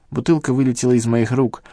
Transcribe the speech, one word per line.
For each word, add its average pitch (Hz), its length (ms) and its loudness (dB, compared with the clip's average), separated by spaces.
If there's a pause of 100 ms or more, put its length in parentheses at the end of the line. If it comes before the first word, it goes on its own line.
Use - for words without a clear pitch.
(120)
Бутылка 147 400 0
вылетела 127 400 0
из 120 140 2
моих 117 260 0
рук, 127 400 -2